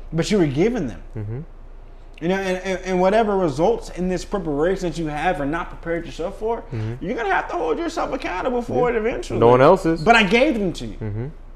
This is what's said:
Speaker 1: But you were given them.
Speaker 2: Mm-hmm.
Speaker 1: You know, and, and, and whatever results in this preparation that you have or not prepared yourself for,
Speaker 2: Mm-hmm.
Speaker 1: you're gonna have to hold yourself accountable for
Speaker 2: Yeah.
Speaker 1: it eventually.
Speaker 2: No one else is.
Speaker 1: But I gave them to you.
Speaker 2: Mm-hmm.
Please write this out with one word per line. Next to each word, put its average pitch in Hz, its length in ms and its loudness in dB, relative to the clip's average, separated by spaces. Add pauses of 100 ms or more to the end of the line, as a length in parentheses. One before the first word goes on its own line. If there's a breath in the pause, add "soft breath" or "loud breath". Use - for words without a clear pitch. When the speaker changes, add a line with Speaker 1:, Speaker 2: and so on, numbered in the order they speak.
(140)
Speaker 1:
But 160 180 0
you 214 60 4
were 170 100 6
given 170 400 0
them. 90 160 -10 (120)
Speaker 2:
Mm-hmm. 110 260 -8 (800)
Speaker 1:
You 156 80 -2
know, 185 60 2
and, 190 240 -2
and, 185 260 -4
and 185 160 0
whatever 202 360 4
results 175 520 2
in 180 180 -4
this 185 160 -2
preparation 175 680 0
that 156 80 -6
you 165 100 -2
have 151 340 0
or 143 40 -2
not 170 240 -2
prepared 170 360 -6
yourself 170 340 -8
for, 226 220 -2 (100)
Speaker 2:
Mm-hmm. 113 340 -6
Speaker 1:
you're 202 100 -2
gonna 403 180 0
have - 160 0
to - 80 -4
hold 320 200 0
yourself 320 360 -4
accountable 277 480 -2
for 247 280 2
Speaker 2:
Yeah. 247 80 2
Speaker 1:
it - 20 0
eventually. 214 400 -2
Speaker 2:
No 113 80 6
one 123 140 8
else 170 240 6
is. 165 180 2
Speaker 1:
But 226 120 8
I 220 80 6
gave 233 340 4
them 196 160 0
to 123 120 -10
you. 107 120 -8
Speaker 2:
Mm-hmm. 110 300 -6 (280)